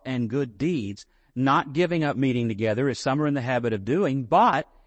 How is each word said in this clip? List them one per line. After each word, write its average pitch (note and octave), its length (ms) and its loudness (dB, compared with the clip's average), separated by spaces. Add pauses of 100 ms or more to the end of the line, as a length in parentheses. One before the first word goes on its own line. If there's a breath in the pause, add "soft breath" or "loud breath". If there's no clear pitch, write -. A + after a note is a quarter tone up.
and B2 240 -2
good B2 280 -4
deeds, A2+ 480 -4 (300)
not C3+ 380 2
giving E3 300 0
up C#3+ 140 0
meeting B2 300 0
together A2 420 0
as A#2+ 80 -4
some C#3 240 0
are D3+ 60 0
in C#3+ 80 0
the C3+ 60 -2
habit A#2+ 320 -2
of G2 120 -6
doing, C#3 380 0
but D#3+ 440 4 (200)